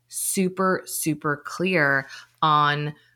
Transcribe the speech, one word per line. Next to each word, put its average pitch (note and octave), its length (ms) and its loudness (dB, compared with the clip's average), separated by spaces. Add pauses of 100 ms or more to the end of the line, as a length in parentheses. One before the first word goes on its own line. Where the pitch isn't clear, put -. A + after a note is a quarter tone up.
super, F#3 760 0
super D3 640 -4
clear D3+ 600 0 (340)
on, D3 520 2 (220)